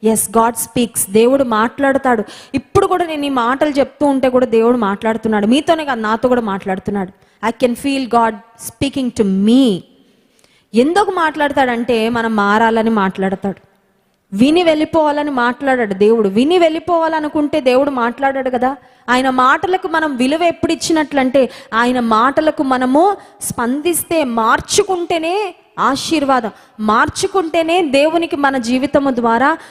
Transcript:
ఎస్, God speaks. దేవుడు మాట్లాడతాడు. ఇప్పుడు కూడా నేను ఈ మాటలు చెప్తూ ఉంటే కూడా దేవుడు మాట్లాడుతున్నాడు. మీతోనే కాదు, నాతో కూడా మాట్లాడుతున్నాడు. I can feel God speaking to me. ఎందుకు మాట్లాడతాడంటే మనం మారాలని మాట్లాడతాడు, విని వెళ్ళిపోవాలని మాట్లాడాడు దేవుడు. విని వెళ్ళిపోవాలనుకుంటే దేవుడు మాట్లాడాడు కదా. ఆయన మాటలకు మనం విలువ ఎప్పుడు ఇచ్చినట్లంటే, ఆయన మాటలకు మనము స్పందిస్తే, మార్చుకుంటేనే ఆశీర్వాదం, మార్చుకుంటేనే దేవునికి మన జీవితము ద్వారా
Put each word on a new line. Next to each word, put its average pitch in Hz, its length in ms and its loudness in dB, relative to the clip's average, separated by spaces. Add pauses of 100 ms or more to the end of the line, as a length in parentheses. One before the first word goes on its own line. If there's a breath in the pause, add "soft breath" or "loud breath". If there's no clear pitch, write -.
ఎస్, 214 260 0
God 226 220 2
speaks. - 580 -4
దేవుడు 240 340 4
మాట్లాడతాడు. 247 800 0 (300 loud breath)
ఇప్పుడు 392 320 0
కూడా 359 180 0
నేను 311 200 -6
ఈ 285 40 -2
మాటలు 269 420 0
చెప్తూ 277 360 -2
ఉంటే 269 220 2
కూడా 254 180 2
దేవుడు 226 300 2
మాట్లాడుతున్నాడు. 214 720 -2
మీతోనే 311 380 2
కాదు, 262 160 -4
నాతో 220 280 -2
కూడా 247 120 0
మాట్లాడుతున్నాడు. 196 720 -6 (360 soft breath)
I 226 40 -4 (120)
can 240 100 2
feel 269 340 -4
God 226 260 2 (340)
speaking 254 540 -4
to 196 240 0
me. 233 300 4 (1000 soft breath)
ఎందుకు 349 360 2
మాట్లాడతాడంటే 277 1000 0
మనం 226 280 -2
మారాలని 220 540 2
మాట్లాడతాడు, 190 760 -2 (680)
విని 285 300 2
వెళ్ళిపోవాలని 302 680 0
మాట్లాడాడు 247 640 -2
దేవుడు. 208 340 2
విని 262 300 2
వెళ్ళిపోవాలనుకుంటే 320 1000 0
దేవుడు 262 300 2
మాట్లాడాడు 262 600 -2
కదా. 247 260 -2 (320 soft breath)
ఆయన 254 220 2
మాటలకు 311 580 0
మనం 311 280 -2
విలువ 269 260 0
ఎప్పుడు 339 300 0
ఇచ్చినట్లంటే, 277 800 0 (240 loud breath)
ఆయన 247 260 0
మాటలకు 269 600 0
మనము 269 540 2 (260 loud breath)
స్పందిస్తే, 302 840 -2
మార్చుకుంటేనే 339 1300 -2 (240)
ఆశీర్వాదం, 262 720 0 (300 soft breath)
మార్చుకుంటేనే 320 1000 0
దేవునికి 320 540 0
మన 269 200 0
జీవితము 262 540 0
ద్వారా 240 460 0 (140 loud breath)